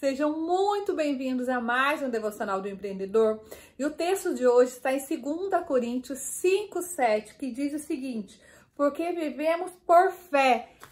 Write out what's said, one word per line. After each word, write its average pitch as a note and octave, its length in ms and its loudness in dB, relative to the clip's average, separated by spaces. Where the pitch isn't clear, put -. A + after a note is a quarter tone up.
sejam C#4 320 0
muito F#4 600 0
bem-vindos C4 560 -2
a B3 100 0
mais C4 420 0
um C4+ 60 -2
Devocional G#3+ 500 -2
do G3 100 -6
Empreendedor. G3 680 0
E C4 60 -2
o D4+ 60 -2
texto F4 440 -2
de B3 120 0
hoje B3 260 6
está C4 220 -2
em C#4+ 40 0
segunda D#4+ 600 -4
Coríntios B3+ 600 -4
cinco, G4 600 -2
sete, A3 540 -2
que C4 160 -8
diz C#4 240 -4
o D4+ 40 -6
seguinte: C4 600 -8
"Porque C#4+ 380 0
vivemos E4 600 -2
por F4+ 240 8
fé C4 600 2